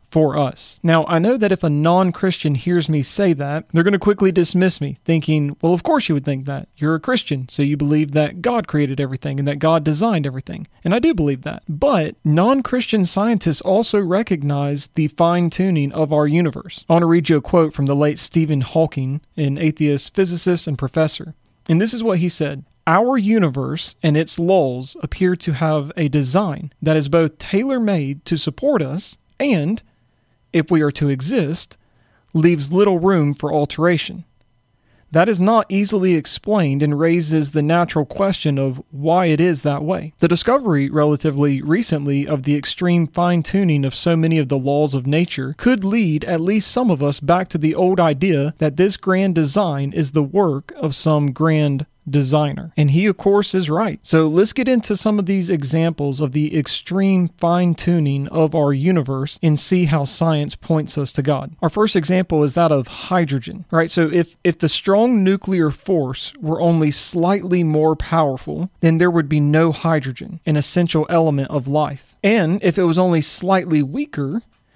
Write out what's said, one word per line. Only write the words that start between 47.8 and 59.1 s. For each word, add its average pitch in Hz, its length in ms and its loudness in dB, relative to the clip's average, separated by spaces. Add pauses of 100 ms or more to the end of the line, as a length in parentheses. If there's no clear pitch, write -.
idea 156 600 0
that 147 180 -2
this 190 180 2
grand 190 400 0
design 147 560 0
is 143 220 -2
the 151 100 2
work 147 540 0
of 160 180 -4
some 147 380 0
grand 151 520 2 (220)
designer. 147 680 0
And 147 140 4
he, 180 160 4
of 196 100 0
course, 202 380 2
is 185 120 0
right. 165 360 -2
So 160 240 4
let's 175 260 2
get 247 140 -2
into 233 280 0
some 208 220 0
of 196 80 0
these 185 240 -2
examples 147 720 -2
of 135 120 -2
the 151 220 0
extreme 180 840 0
fine-tuning 170 880 0
of 156 260 0
our 147 200 2
universe 139 680 -2